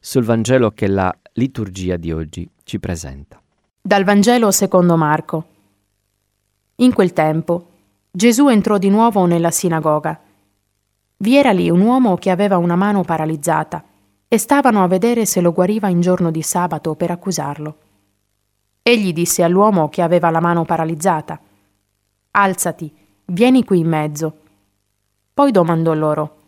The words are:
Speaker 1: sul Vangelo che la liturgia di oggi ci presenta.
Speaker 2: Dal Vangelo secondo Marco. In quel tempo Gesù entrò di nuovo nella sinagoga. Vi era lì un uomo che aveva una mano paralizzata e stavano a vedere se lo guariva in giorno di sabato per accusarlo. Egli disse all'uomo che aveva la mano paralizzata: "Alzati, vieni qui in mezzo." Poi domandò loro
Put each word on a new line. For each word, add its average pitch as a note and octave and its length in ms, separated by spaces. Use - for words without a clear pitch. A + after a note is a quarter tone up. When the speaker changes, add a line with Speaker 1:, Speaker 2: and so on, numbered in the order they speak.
Speaker 1:
sul - 240
Vangelo A2+ 460
che - 160
la F#2+ 280
liturgia F#2+ 640
di E2 140
oggi D#2+ 380
ci - 160
presenta. C#2+ 600
Speaker 2:
Dal G3+ 220
Vangelo G#3 480
secondo F3+ 460
Marco. D#3 500
In B3 180
quel F#3 180
tempo E3 560
Gesù A#3 380
entrò G#3+ 300
di F#3+ 100
nuovo G#3 380
nella E3+ 240
sinagoga. D#3 680
Vi A#3 180
era C#4 160
lì F3 160
un E3+ 120
uomo A#3 360
che F#3+ 140
aveva F#3+ 260
una F3 200
mano G3+ 260
paralizzata D#3 840
e A#3 120
stavano B3+ 440
a F3+ 60
vedere A3 380
se - 160
lo F3 100
guariva G3+ 360
in F3 120
giorno F3 300
di D#3+ 120
sabato E3 520
per E3+ 160
accusarlo. D3+ 680
Egli A3 300
disse E3+ 300
all'uomo F3+ 480
che - 100
aveva E3+ 300
la E3 100
mano E3+ 240
paralizzata: D#3+ 760
"Alzati, F3+ 600
vieni A#3+ 380
qui F#3 160
in E3 80
mezzo." D3+ 500
Poi C#4+ 160
domandò E3 420
loro D3+ 400